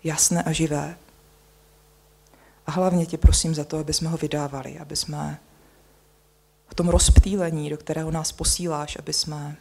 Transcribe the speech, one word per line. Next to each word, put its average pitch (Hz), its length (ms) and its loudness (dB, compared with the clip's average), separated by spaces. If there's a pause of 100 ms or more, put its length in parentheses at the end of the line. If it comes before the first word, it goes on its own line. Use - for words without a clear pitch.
jasné 160 380 0
a 160 100 -2
živé. 151 440 -2 (1700)
A 165 40 -8
hlavně 175 360 0
tě 160 120 -8
prosím - 360 6
za 151 100 -4
to, 156 140 -6
aby 151 140 -4
jsme 160 160 -2
ho 165 80 -2
vydávali, 147 640 -6
aby 151 180 -12
jsme 147 420 -6 (1300)
v - 60 -20
tom 175 140 0
rozptýlení, 170 800 6
do 151 60 -4
kterého 156 340 -6
nás 160 220 -4
posíláš, 160 640 -4
aby 151 160 -10
jsme 147 480 -6